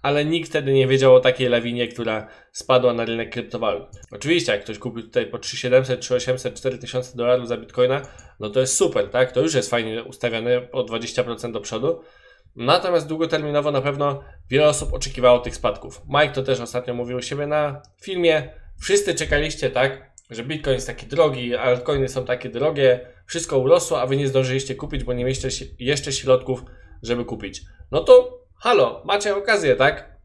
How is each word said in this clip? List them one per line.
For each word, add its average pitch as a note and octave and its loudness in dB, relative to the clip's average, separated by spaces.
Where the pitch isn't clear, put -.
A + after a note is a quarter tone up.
ale D3 0
nikt D#3+ -2
wtedy C#3 0
nie C3+ 4
wiedział C3 8
o B2+ 10
takiej B2+ 2
lawinie, A#2+ 0
która A2 -6
spadła B2 2
na A#2 -2
rynek A2+ -4
kryptowalut. A2 -4
Oczywiście, C#3 0
jak G2+ 0
ktoś G#2+ -12
kupił A#2 -8
tutaj A2+ -2
po A#2 -10
trzy - -10
siedemset, B2+ 2
trzy B2+ -2
osiemset, B2+ -2
cztery B2+ -4
tysiące B2 -8
dolarów A#2+ 2
za A#2 -4
bitcoina, B2+ 0
no G#2+ -8
to B2+ 2
jest C3 0
super, A2+ 0
tak? B2+ 2
To B2 0
już D#3+ 0
jest B2 0
fajnie A2+ -2
ustawiane B2 -2
o B2+ -2
dwadzieścia A#2 -4
procent A#2 -6
do G#2 -6
przodu. C3+ -4
Natomiast E3 0
długoterminowo D3+ -2
na C#3 0
pewno C#3+ -2
wiele D3 4
osób C#3 0
oczekiwało B2 4
tych A#2+ -8
spadków. - -6
Mike C#3+ 2
to C3+ -4
też C3 0
ostatnio B2 -6
mówił A#2+ -6
u B2 -6
siebie C#3+ -6
na D3 -2
filmie. E3+ 0
Wszyscy G3 2
czekaliście, D3+ -2
tak, C3+ -2
że A2+ -10
Bitcoin D3 -2
jest - -6
taki - -12
drogi, C3+ 2
altcoiny B2+ 0
są C3 -4
takie B2 -4
drogie, C3 2
wszystko E3 -4
urosło, C#3+ 4
a B2+ -2
wy C3+ 0
nie C#3 0
zdążyliście C3 0
kupić, D3 -6
bo B2 -4
nie B2 -4
mieliście C3 -2
si-, - -10
jeszcze C#3 -4
środków, C3 0
żeby A#2+ -4
kupić. G#2 -10
No D#3 0
to B3+ 6
halo, E3 2
macie G3+ -2
okazję, G3 2
tak? - 0